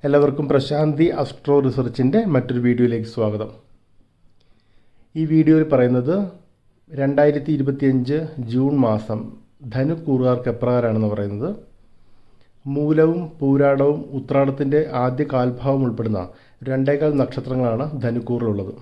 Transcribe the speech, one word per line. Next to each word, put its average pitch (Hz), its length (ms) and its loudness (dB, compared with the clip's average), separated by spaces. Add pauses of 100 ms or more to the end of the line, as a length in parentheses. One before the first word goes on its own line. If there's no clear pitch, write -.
എല്ലാവർക്കും 143 460 2
പ്രശാന്തി 147 540 0
അസ്ട്രോ 143 560 0
റിസർച്ചിൻ്റെ 135 640 0
മറ്റൊരു 127 340 0
വീഡിയോയിലേക്ക് 120 480 2
സ്വാഗതം. 107 420 -4 (1700)
ഈ 160 100 0
വീഡിയോയിൽ 156 440 6
പറയുന്നത് 127 600 2 (640)
രണ്ടായിരത്തി 143 580 2
ഇരുപത്തിയഞ്ച് 139 760 0 (120)
ജൂൺ 127 360 0
മാസം 110 560 0 (440)
ധനുക്കൂറുകാർക്ക് 131 760 0
എപ്രകാരമാണെന്ന് 117 580 0
പറയുന്നത്. 104 480 -6 (1120)
മൂലവും 156 720 0
പൂരാടവും 139 720 2
ഉത്രാടത്തിൻ്റെ 139 840 0
ആദ്യ 127 400 -2
കാൽഭാവം 131 500 0
ഉൾപ്പെടുന്ന 110 440 -4 (360)
രണ്ടേകാൽ 139 500 0
നക്ഷത്രങ്ങളാണ് 131 880 -2
ധനുക്കൂറിലുള്ളത്. 117 800 -4